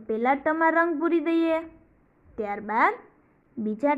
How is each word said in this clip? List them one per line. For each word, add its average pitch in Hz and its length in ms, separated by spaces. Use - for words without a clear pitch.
પહેલા 233 360
ટમાં 320 360
રંગ 339 220
પૂરી 330 300
દઈએ, 330 280
ત્યારબાદ 214 580
બીજા 226 420